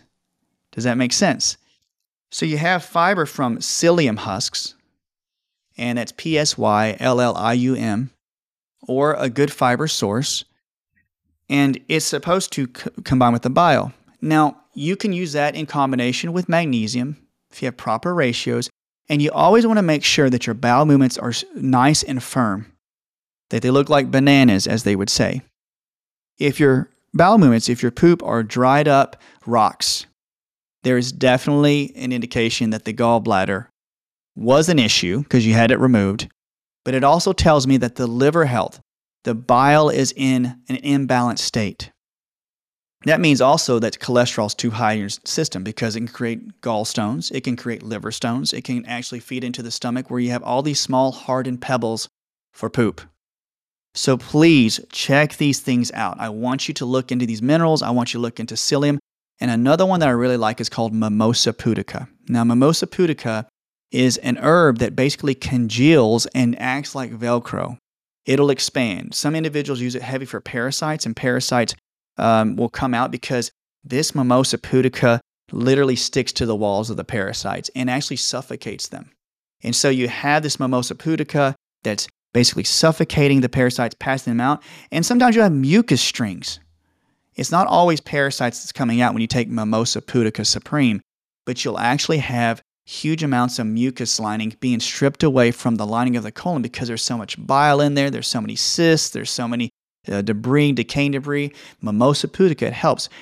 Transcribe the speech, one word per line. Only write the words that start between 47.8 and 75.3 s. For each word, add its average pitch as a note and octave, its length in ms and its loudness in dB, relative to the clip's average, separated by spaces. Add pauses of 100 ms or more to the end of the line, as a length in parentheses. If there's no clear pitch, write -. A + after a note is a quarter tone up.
liver G#2+ 260 -8
stones, B2+ 420 -4
it - 120 -10
can B2 200 -6
actually A#2+ 360 -12
feed B2+ 240 -10
into B2 180 -8
the A2+ 80 -12
stomach B2+ 400 -6
where B2 80 -4
you B2 140 -2
have A#2+ 100 -6
all B2 180 -2
these D3 200 -2
small C3 320 0
hardened B2+ 480 -4
pebbles A#2 480 -4 (440)
for - 160 -8
poop. A2 320 0 (920)
So C3 220 0
please D3 640 4 (100)
check D3 460 0
these C#3+ 240 0
things B2 320 -2
out. G2+ 260 -6
I A2+ 120 -8
want B2 360 -6
you D3+ 80 -6
to C3+ 100 -8
look B2+ 280 -2
into B2 140 -2
these A2 140 -6
minerals. D#3 400 2
I A#2 100 -4
want A#2+ 220 -2
you A#2+ 60 -8
to A#2+ 40 -6
look A#2 180 -8
into A2+ 160 -10
psyllium. C#3+ 420 0 (400)
And A#2+ 140 -2
another C#3+ 340 2
one F#3 140 2
that D3 80 4
I B2+ 40 4
really B2 240 2
like A2+ 240 -2
is A#2 80 -6
called A2+ 240 -4
Mimosa A2 600 2
pudica. - 560 -4 (200)
Now, A#2+ 140 0
Mimosa C3 460 2
pudica C3 580 -2 (460)
is B2 260 2
an B2 200 -4
herb D3+ 400 4
that A2 180 -2
basically C#3 400 0
congeals A#2+ 1000 2
and B2 260 0
acts C3 360 -6
like A#2+ 160 -10
Velcro. A#2 640 -4 (460)
It'll C#3 260 4
expand. A#2+ 640 -4
Some D3+ 220 -4
individuals D3 440 -4
use B2 140 -4
it A2+ 80 -8
heavy C3 220 -8
for A2 160 -10
parasites, C#3+ 640 -6
and A2+ 80 -6
parasites, B2+ 640 -2 (420)
um, A2 380 2
will A#2+ 140 -2
come B2+ 240 -4
out B2 160 -2
because B2 400 -4 (340)
this C3+ 300 -4
Mimosa B2+ 420 2
pudica B2+ 640 2 (320)